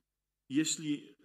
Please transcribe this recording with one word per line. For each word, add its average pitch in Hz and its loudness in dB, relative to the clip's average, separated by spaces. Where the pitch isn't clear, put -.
jeśli, 151 0